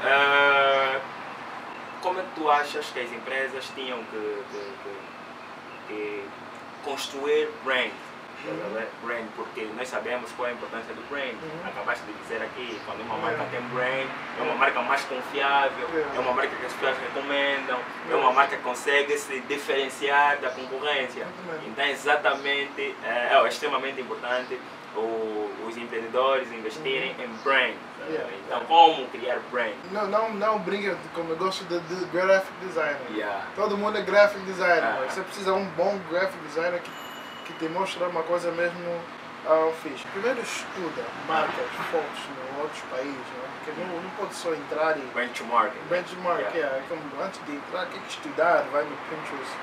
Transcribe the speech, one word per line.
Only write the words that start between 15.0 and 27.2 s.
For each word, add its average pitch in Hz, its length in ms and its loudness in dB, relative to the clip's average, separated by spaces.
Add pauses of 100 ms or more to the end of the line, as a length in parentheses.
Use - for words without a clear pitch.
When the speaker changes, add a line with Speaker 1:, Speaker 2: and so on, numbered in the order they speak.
Speaker 1:
confiável, 139 880 2
Speaker 2:
Yeah. 147 240 2
Speaker 1:
é - 20 -2
uma 127 140 2
marca 135 200 2
que 123 120 -6
as 123 80 -6
pessoas 135 240 0
recomendam, 139 840 0
é - 300 -8
Speaker 2:
Yeah. - 80 4
Speaker 1:
uma - 160 6
marca 135 240 6
que - 60 -6
consegue 143 540 4
se 135 240 -4
diferenciar 143 960 4
da 131 100 0
concorrência. 131 720 -2
Speaker 2:
Exatamente. 175 460 -8
Speaker 1:
Então 139 160 0
é 143 60 2
exatamente, 139 1040 2 (100)
é, 120 280 2
é 127 140 10
extremamente 135 540 -2
importante 123 580 -2 (360)
o, 110 540 -2 (160)
os 113 120 -6
empreendedores 120 720 0
investirem 131 680 -4
Speaker 2:
Uhum. 131 60 -8